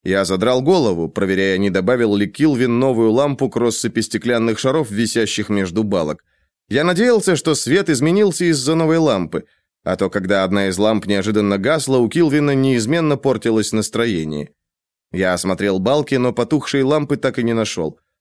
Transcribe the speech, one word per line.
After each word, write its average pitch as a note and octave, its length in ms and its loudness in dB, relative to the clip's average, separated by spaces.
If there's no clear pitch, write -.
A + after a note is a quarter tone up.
Я F#2+ 200 0
задрал A2 380 0
голову, A2+ 460 0
проверяя, F#2+ 500 0
не G2+ 100 2
добавил G#2 460 0
ли G2+ 140 0
Килвин B2+ 500 0
новую A#2 320 2
лампу C3+ 400 0
к - 60 -4
россыпи A2+ 460 -2
стеклянных A2+ 560 -2
шаров, C3+ 320 0
висящих G#2+ 580 -2
между G2 340 -2
балок. F2 420 -4
Я C3+ 160 0
надеялся, G3 500 2
что D3+ 200 0
свет E3+ 360 0
изменился F3 540 2
из-за D#3 320 0
новой E3 220 2
лампы, G2+ 480 0
а F#2 140 -2
то, F#2+ 120 0
когда F#2+ 360 0
одна G2 240 0
из F2+ 100 -4
ламп G#2+ 280 2
неожиданно G2+ 520 0
гасла, C3 400 0
у A#2 100 2
Килвина D3 460 2
неизменно C3+ 640 0
портилось A2+ 560 0
настроение. F2+ 800 -4
Я F#2 220 0
осмотрел F#2+ 460 -2
балки, C#3 340 0
но B2 180 0
потухшей C3+ 500 -2
лампы D3 340 0
так B2+ 220 -4
и B2 40 -2
не A#2 100 0
нашел. G2 460 -4